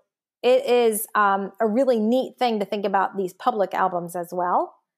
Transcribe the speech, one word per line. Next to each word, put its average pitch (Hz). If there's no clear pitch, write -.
it 254
is, 233
um, 196
a 226
really 240
neat 240
thing 233
to 202
think 208
about 196
these 185
public 214
albums 175
as 175
well. 180